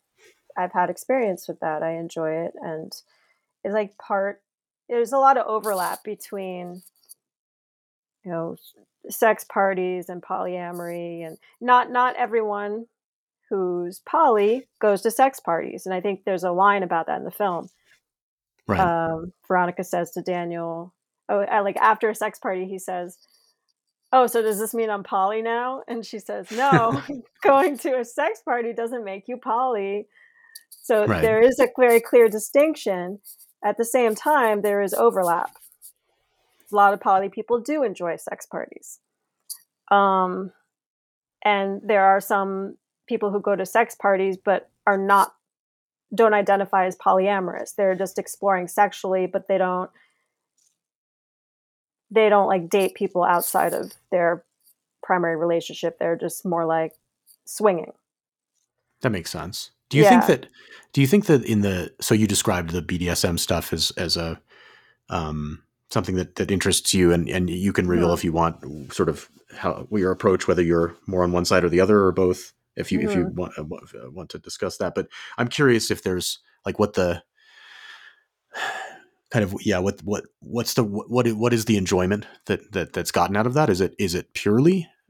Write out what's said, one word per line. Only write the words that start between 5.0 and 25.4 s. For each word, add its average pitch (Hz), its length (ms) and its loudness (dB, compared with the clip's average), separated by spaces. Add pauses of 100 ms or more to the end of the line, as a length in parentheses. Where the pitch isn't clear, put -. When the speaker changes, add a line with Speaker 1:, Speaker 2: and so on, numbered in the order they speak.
Speaker 1:
a 277 40 2
lot 269 200 6
of 226 100 -4
overlap 196 560 -4
between, 185 800 -12 (1400)
you 180 60 -10
know, 170 260 -8 (500)
s-, - 80 -12
sex 214 300 2
parties 185 640 -2
and 180 120 -12
polyamory, 175 1040 -8
and 160 120 -16 (240)
not, 247 280 2
not 247 280 0
everyone 214 680 -4 (640)
who's 180 500 -4
poly 247 680 2 (140)
goes 202 200 2
to 226 80 0
sex 262 300 2
parties, 165 460 -6
and 185 100 -4
I 185 60 -4
think 190 240 -6
there's 185 180 -2
a 185 80 -2
line 196 320 2
about 170 240 -2
that 156 100 -4
in 135 60 -10
the 175 80 -10
film. 180 380 -4 (1000)
Speaker 2:
Right. 185 140 2
Speaker 1:
Um, 165 500 -2 (160)
Veronica 180 380 0
says 175 260 -4
to 175 100 -8
Daniel, 170 720 -6 (360)
oh, 208 100 0
uh, 202 240 0
like, 196 140 -2
after 220 320 2
a 214 60 -4
sex 214 240 -6
party, 185 260 -6
he 190 120 -10
says, 180 400 -8 (920)
"Oh, 254 160 6
so 233 140 0
does 214 180 0
this 220 140 -4
mean 226 160 -2
I'm 202 140 -4
poly 202 380 -2